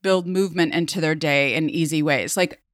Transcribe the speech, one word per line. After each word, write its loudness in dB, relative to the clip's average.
build 2
movement 0
into -2
their 0
day 2
in 0
easy 0
ways?" 0
Like, -4